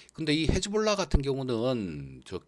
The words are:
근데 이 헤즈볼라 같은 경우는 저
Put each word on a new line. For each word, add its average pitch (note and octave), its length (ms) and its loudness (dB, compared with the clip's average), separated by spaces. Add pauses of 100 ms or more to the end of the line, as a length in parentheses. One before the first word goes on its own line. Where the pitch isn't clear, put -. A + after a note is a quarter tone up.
(140)
근데 D3+ 200 0
이 D#3 140 2
헤즈볼라 G#3 500 2
같은 D#3+ 240 2
경우는 A#2 1040 -2
저 F2+ 220 -8